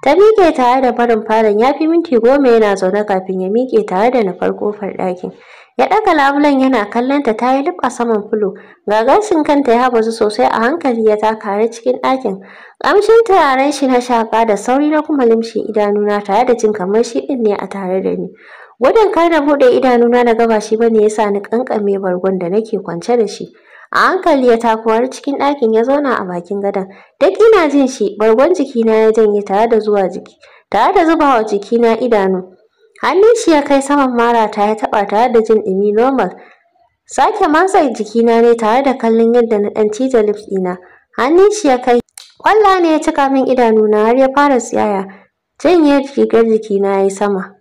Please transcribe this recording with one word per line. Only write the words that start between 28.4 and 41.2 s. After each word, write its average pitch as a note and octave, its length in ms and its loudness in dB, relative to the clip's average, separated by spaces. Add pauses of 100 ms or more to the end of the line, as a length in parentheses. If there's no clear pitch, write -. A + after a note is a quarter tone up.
jikina A#3 400 -2
ya A3 200 2
janye G#3 340 0
tare G#3 220 0
da A#3 100 2
zuwa G#3 300 0
jiki, - 260 -12 (360)
tare A#3+ 220 0
da F#4+ 120 2
zuba D#4+ 200 2 (120)
wa A3 80 0
jikina A3+ 560 0
idanu. F#3+ 520 -2 (500)
Hannun G4 420 4
shi E4+ 80 2
ya D4 100 2
kai C#4 180 2
saman C#4 320 0
marata A#3 560 0
ya A3 60 0
taɓa A3 340 -4
tare A3+ 240 0
da A#3 80 0
jin A3 220 0
ɗumi G3 340 -2
normal. A#3+ 340 0 (760)
Sake F#4 420 0
matsa E4 460 2
jikina A3+ 480 0
ne A#3 140 6
tare A#3 260 0
da C4+ 120 0
kallon A3+ 400 2
yadda A3+ 280 2
na G3+ 80 -2
ɗan G#3+ 220 -2
cije B3+ 340 0
lips G#3 240 -4
ɗina. F#3 260 -4 (400)
Hannun E4+ 360 4